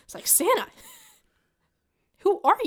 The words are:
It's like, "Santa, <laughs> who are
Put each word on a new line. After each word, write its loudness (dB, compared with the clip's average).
It's -20
like, -12
"Santa, 2
<laughs> -20
who 0
are 2